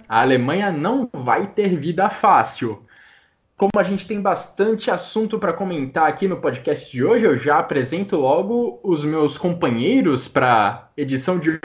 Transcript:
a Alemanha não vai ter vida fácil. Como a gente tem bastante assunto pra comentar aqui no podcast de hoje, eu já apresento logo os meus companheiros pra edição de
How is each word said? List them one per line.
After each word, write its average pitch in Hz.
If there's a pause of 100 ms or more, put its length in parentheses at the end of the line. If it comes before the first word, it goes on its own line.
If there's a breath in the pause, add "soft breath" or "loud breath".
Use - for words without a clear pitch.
a 113
Alemanha 135
não 190
vai 127
ter 196
vida 170
fácil. 131 (720 soft breath)
Como 202
a 202
gente 190
tem 208
bastante 214
assunto 220
pra 190
comentar 165
aqui 170
no 175
podcast 147
de 127
hoje, 220
eu 151
já 143
apresento 160
logo 190
os 165
meus 151
companheiros 165
pra 120
edição 139
de 160